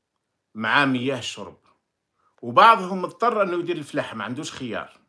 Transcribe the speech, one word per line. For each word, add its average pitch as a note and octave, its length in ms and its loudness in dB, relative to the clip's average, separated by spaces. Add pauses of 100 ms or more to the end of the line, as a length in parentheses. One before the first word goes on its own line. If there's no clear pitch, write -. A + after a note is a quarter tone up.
(540)
مع A2+ 320 2
مياه C3 340 -2
الشرب، F#2 400 -12 (840)
وبعضهم F#3+ 600 4
مضطر G#3+ 420 0
أنه F3 160 0
يدير E3+ 160 -4
الفلاحة، C#3+ 400 -6
ما A2 80 -8
عندوش B2+ 280 -8
خيار، G2+ 580 -10